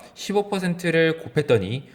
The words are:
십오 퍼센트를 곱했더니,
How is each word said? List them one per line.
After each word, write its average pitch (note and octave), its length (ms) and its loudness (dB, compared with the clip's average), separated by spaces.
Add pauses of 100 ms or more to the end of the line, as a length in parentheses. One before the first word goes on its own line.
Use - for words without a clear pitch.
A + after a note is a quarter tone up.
(120)
십오 G3+ 380 -2
퍼센트를 E3+ 680 0
곱했더니, B2 800 0